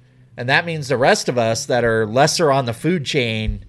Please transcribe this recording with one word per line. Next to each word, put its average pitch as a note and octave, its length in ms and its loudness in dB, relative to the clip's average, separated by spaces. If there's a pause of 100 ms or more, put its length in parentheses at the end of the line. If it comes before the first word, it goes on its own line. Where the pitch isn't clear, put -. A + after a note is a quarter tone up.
(360)
And A#2+ 120 -6
that D#3 180 2
means D#3 200 -6
the C3 100 0
rest D#3+ 320 2
of C3 100 0
us A2+ 280 0
that B2 160 0
are A2+ 240 2
lesser C#3+ 460 2
on C3+ 140 0
the A#2 80 -4
food D#3+ 300 -2
chain A2 640 -4